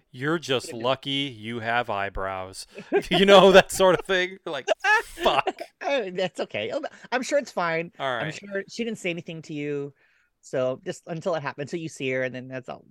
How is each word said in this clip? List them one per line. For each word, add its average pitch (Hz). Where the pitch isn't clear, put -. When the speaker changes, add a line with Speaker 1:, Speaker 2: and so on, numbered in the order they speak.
Speaker 1:
"You're 147
just 123
Speaker 2:
Could've 117
Speaker 1:
lucky 131
you 113
have 117
eyebrows." 95
<laughs> -
You 180
know, 196
that 185
sort 185
of -
thing. 185
Like, 151
Speaker 2:
<laughs> 427
Speaker 1:
fuck. 339
Speaker 2:
Uh, 269
that's 180
okay. 110
I'm, 311
I'm 262
sure 294
it's 247
fine. 170
Speaker 1:
All 139
Speaker 2:
I'm 117
Speaker 1:
right. 104
Speaker 2:
sure 202
she -
didn't 226
say 185
anything 165
to 165
you. 147
So 131
just -
until 165
it 156
happens, 139
until 180
you 160
see 131
her, 131
and 127
then 127
that's 131
all, 139